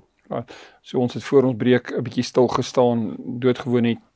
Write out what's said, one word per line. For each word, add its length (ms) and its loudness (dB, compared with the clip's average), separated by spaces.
Right. 240 -8
So 160 -8
ons 160 0
het 100 -10
voor 200 6
ons 120 0
breek 360 2
'n 100 -4
bietjie 220 -4
stil 240 2
gestaan, 720 0
doodgewoon 640 -2
net 160 0